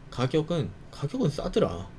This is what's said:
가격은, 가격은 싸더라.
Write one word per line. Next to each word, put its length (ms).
가격은, 600
가격은 400
싸더라. 580